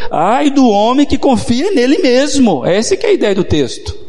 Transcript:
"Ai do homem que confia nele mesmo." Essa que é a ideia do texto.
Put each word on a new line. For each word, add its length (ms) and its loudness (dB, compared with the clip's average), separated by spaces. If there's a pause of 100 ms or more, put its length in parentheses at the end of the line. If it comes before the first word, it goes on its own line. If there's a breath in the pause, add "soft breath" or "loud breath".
"Ai 400 0
do 220 2
homem 340 2
que 140 0
confia 540 0
nele 260 2
mesmo." 680 2
Essa 320 0
que 80 -4
é 40 0
a 60 2
ideia 200 0
do 80 0
texto. 680 -4